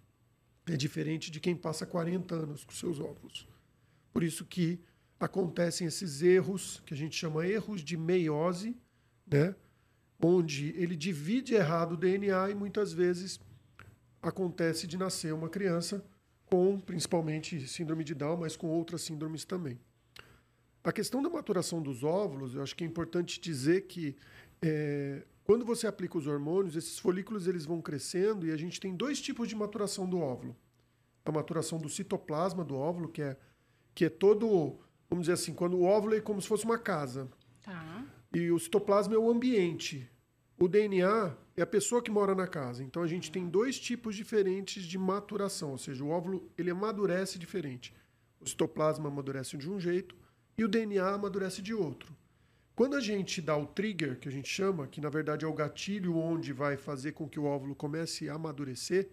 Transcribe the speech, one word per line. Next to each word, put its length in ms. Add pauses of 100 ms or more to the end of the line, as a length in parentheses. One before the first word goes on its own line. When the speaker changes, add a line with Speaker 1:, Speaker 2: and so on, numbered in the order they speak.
(680)
Speaker 1:
é 100
diferente 540
de 80
quem 160
passa 300
quarenta 500
anos 280
com 80
seus 280
óvulos. 480 (680)
Por 100
isso 220
que 340 (400)
acontecem 680
esses 340
erros, 640
que 80
a 40
gente 200
chama 300
erros 360
de 140
meiose, 800 (480)
né? 300 (680)
Onde 560
ele 180
divide 600
errado 380
o 40
D 200
N 120
A 220
e 40
muitas 380
vezes 460 (840)
acontece 640
de 100
nascer 380
uma 160
criança 560 (400)
com, 340
principalmente, 880
síndrome 360
de 100
Down, 240
mas 180
com 120
outras 340
síndromes 420
também. 360 (1040)
A 80
questão 320
da 60
maturação 520
dos 220
óvulos, 500
eu 80
acho 140
que 80
é 40
importante 520
dizer 480
que, 280 (460)
é, 640 (220)
quando 200
você 220
aplica 300
os 100
hormônios, 480
esses 240
folículos 480
eles 180
vão 160
crescendo 640
e 60
a 60
gente 240
tem 120
dois 280
tipos 260
de 80
maturação 520
do 120
óvulo. 360 (680)
A 80
maturação 480
do 80
citoplasma 800
do 100
óvulo, 320
que 140
é, 160 (580)
que 100
é 40
todo, 680 (320)
vamos 140
dizer 100
assim, 200
quando 240
o 60
óvulo 320
é 40
como 220
se 80
fosse 160
uma 120
casa. 520 (320)
Speaker 2:
Tá. 440 (280)
Speaker 1:
E 180
o 80
citoplasma 560
é 20
o 140
ambiente. 800 (500)
O 80
D 160
N 180
A 360 (180)
é 60
a 60
pessoa 340
que 100
mora 240
na 100
casa. 380
Então, 180
a 60
gente 240
tem 160
dois 320
tipos 380
diferentes 640
de 140
maturação. 760
Ou 60
seja, 260
o 60
óvulo, 480
ele 140
amadurece 680
diferente. 540 (480)
O 80
citoplasma 580
amadurece 480
de 140
um 100
jeito, 340 (440)
e 60
o 40
D 180
N 140
A 160
amadurece 460
de 120
outro. 420 (600)
Quando 200
a 40
gente 420
dá 140
o 120
trigger, 520
que 80
a 40
gente 180
chama, 380
que 120
na 100
verdade 360
é 20
o 60
gatilho 640
onde 340
vai 240
fazer 360
com 180
que 100
o 60
óvulo 300
comece 540
a 40
amadurecer, 800